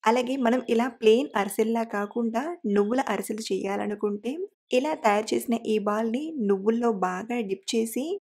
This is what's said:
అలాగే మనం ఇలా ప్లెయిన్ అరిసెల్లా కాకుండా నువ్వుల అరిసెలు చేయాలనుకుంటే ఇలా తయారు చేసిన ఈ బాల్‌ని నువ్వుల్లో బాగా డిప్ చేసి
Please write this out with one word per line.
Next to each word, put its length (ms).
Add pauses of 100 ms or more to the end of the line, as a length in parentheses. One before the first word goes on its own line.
అలాగే 320
మనం 320
ఇలా 240
ప్లెయిన్ 420
అరిసెల్లా 500
కాకుండా 580 (240)
నువ్వుల 420
అరిసెలు 360
చేయాలనుకుంటే 840 (420)
ఇలా 220
తయారు 320
చేసిన 280 (120)
ఈ 120
బాల్‌ని 460 (160)
నువ్వుల్లో 500 (100)
బాగా 400
డిప్ 280
చేసి 360 (180)